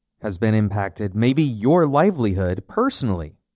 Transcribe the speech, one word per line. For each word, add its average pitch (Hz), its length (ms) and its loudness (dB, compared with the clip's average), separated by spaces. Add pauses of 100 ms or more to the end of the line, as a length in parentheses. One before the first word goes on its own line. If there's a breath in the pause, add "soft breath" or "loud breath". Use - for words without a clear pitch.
(200)
has 101 180 -6
been 110 160 2
impacted. 101 640 -2
Maybe 127 260 2
your 135 420 2
livelihood 120 840 0
personally 104 680 -2 (220)